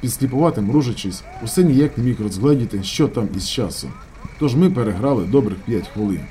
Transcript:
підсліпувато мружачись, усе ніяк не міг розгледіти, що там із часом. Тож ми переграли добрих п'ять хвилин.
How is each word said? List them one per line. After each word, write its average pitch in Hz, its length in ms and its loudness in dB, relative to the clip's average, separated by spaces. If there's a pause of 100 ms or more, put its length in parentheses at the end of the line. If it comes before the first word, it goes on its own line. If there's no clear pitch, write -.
підсліпувато 131 600 0
мружачись, 110 600 0 (200)
усе 143 220 2
ніяк 143 340 4
не 120 60 0
міг 123 160 0
розгледіти, 107 640 0
що 131 260 0
там 113 280 -2
із 90 140 -6
часом. - 400 -6 (480)
Тож 139 160 0
ми 175 160 4
переграли 110 540 0
добрих 104 340 2
п'ять 107 300 -4
хвилин. 101 320 -2 (100)